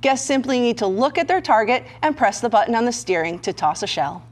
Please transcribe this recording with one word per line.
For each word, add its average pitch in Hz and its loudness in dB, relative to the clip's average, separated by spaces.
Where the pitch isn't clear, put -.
Guests 262 0
simply 262 0
need 240 2
to 208 0
look 226 0
at 339 0
their 359 2
target 226 2
and 302 0
press 208 0
the 240 -2
button 226 2
on 226 0
the 240 0
steering 170 -2
to 190 -4
toss 156 -2
a 208 -6
shell. 160 -4